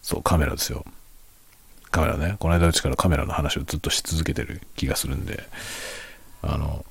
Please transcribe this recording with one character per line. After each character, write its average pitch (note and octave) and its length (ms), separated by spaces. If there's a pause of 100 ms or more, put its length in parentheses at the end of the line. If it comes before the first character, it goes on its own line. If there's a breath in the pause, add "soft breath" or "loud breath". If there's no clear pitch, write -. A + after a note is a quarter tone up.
そ - 160
う、 - 60
カ F2 140
メ D2 80
ラ - 60
で - 60
す - 140
よ。 - 140 (1040)
カ D#2+ 100
メ D2+ 60
ラ - 100
ね。 E2+ 220
こ - 80
の E2+ 60
間 E2+ 140
う D#2+ 60
ち - 80
か - 80
ら - 60
カ - 140
メ D2+ 80
ラ - 80
の - 80
話 D2 240
を D2 60
ず - 140
っ - 20
と - 100
し - 120
続 D#2+ 220
け - 100
て - 100
る - 180 (140)
気 - 120
が - 80
す - 120
る C3 80
ん F#2+ 100
で、 - 180 (1000 loud breath)
あ C#2+ 160
の、 C#2+ 340